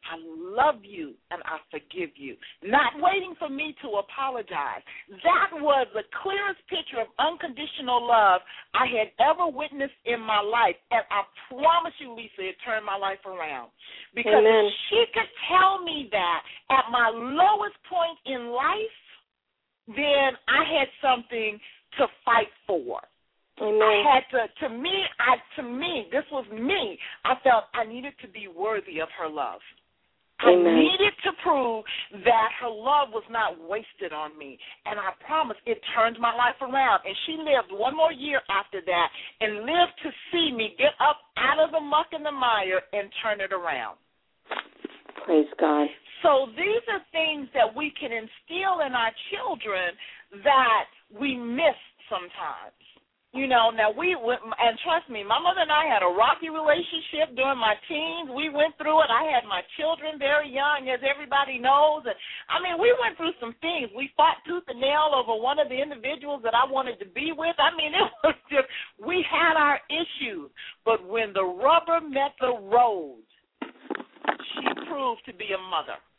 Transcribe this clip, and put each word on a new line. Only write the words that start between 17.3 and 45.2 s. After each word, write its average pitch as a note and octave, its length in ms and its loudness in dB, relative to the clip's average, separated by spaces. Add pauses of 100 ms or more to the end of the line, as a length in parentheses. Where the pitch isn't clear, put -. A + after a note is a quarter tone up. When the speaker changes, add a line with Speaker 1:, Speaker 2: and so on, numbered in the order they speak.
Speaker 1:
point E4+ 400 -4
in B3 240 -8
life, E4 500 -4 (920)
then C#4 480 2 (120)
I C#4 160 4
had D4 240 0 (140)
something A#3 560 -2 (400)
to C4+ 80 4 (180)
fight A3+ 260 2 (160)
for. B2+ 340 -4 (600)
Speaker 2:
Amen. G#3+ 220 2
Speaker 1:
I G#3+ 320 6
had C4 160 4
to, B3+ 100 0 (220)
to D4 80 -4
me, E4+ 320 -4 (160)
I, B3+ 160 4 (220)
to D4+ 100 -10
me, B3+ 460 -6
this C#4+ 180 -2
was C4+ 220 -8
me. C#4+ 440 -4 (280)
I C4 180 2
felt A#3 220 6 (100)
I A3+ 100 -2
needed B3 380 -12
to - 60 -20
be G3+ 180 -16
worthy F#3+ 540 -6
of D#3+ 80 -6 (100)
her E3 100 -6
love. C3+ 300 -6 (800)
I F4+ 160 10
Speaker 2:
Amen. F4 240 6
Speaker 1:
needed F4+ 320 6 (160)
to F4+ 40 0 (120)
prove A#3+ 400 0 (400)
that A3+ 260 4 (140)
her A#3+ 80 -4
love B3+ 400 0
was G#3+ 180 -8
not G#3+ 300 -4
wasted F3+ 560 -10
on D3+ 240 -10
me. C#3 160 -16 (320)
And G#3 140 -6
I F#3+ 100 -4 (160)
promise D4 300 -2 (100)
it A3 160 -4 (160)
turned A3+ 220 4
my A#3 100 2
life A#3+ 320 2
around. B3+ 400 2
And G3 140 -10 (100)
she D#4+ 80 -6
lived D4 400 0
one A#3+ 220 -2
more D#4+ 160 4
year C#4 340 -4
after G3 320 -4
that F3 300 0 (340)
and G#3+ 240 -4
lived F4 400 2
to D4 40 -6 (200)
see D#4+ 240 0
me A3 240 -4
get C#4+ 240 4
up D4 160 4 (180)
out B3+ 220 2
of D#4+ 160 4
the - 80 0
muck D4+ 320 0
and D#4 100 -8
the D4+ 60 -4
mire A3 480 0 (140)
and G3+ 180 -6 (100)
turn G#3 220 -2
it F#3+ 100 -6
around. C#3+ 460 -6 (1300)